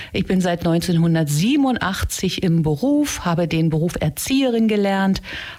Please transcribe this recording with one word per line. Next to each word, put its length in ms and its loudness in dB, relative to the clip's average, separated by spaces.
Ich 140 -2
bin 140 0
seit 240 -2
neunzehnhundertsiebenundachtzig 1800 0
im 220 2
Beruf, 600 0
habe 220 0
den 240 0
Beruf 300 0
Erzieherin 680 0
gelernt, 560 2